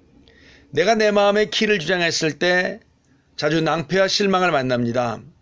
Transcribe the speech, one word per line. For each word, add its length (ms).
내가 240
내 160
마음의 400
키를 280
주장했을 600
때 420
자주 240
낭패와 480
실망을 420
만납니다. 720